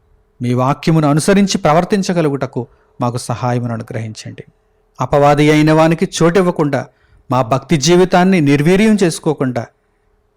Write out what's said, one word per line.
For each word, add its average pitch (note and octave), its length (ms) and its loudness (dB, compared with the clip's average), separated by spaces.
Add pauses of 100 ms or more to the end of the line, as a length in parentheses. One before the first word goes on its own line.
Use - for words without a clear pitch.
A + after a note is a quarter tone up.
(400)
మీ B2 140 -4
వాక్యమును C#3+ 540 0
అనుసరించి F#3+ 500 2
ప్రవర్తించగలుగుటకు D#3+ 1040 -2 (380)
మాకు A#2+ 200 -4
సహాయమును A#2+ 540 -4
అనుగ్రహించండి. A2+ 720 -12 (540)
అపవాది C#3+ 520 2
అయిన D3+ 220 4
వానికి D#3+ 400 2
చోటివ్వకుండా, E3 680 0 (480)
మా B2+ 120 0 (100)
భక్తి C#3 260 -2
జీవితాన్ని F3+ 640 2
నిర్వీర్యం F3 540 2
చేసుకోకుండా, D3 680 -2 (720)